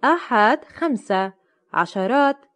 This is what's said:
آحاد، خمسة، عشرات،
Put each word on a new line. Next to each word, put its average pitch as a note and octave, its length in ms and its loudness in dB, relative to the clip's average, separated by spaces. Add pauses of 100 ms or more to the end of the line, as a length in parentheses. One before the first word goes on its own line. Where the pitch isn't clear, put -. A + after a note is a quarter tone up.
آحاد، B3+ 640 0
خمسة، G3 680 -4 (400)
عشرات، A#3+ 640 0 (180)